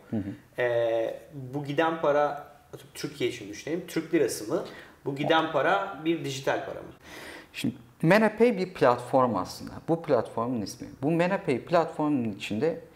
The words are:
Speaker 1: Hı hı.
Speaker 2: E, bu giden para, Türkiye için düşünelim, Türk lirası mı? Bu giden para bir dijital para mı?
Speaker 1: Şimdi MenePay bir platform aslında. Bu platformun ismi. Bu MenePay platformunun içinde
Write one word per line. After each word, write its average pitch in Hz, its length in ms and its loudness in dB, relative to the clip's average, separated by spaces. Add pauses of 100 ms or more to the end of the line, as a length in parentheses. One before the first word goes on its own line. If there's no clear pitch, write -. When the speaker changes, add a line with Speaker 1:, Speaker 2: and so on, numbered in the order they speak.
(100)
Speaker 1:
Hı 117 60 -2
hı. 101 460 -6
Speaker 2:
E, 117 580 2 (140)
bu 139 300 -8
giden 160 360 0
para, 147 460 2 (480)
Türkiye 135 360 -4
için 101 180 -10
düşünelim, 170 400 -6
Türk - 260 -4
lirası 123 400 2
mı? 202 100 0 (400)
Bu 139 120 -4
giden 151 360 2
para 156 520 0
bir 160 200 0
dijital 131 420 -2
para - 140 -8
mı? - 60 -14 (640)
Speaker 1:
Şimdi - 220 -2 (280)
MenePay 214 560 6
bir 180 160 -4
platform 123 640 4
aslında. 92 360 -8 (160)
Bu 165 140 0
platformun 120 580 -2
ismi. - 280 -10 (140)
Bu 143 80 0
MenePay 170 500 0
platformunun 151 720 0
içinde 135 480 -2 (160)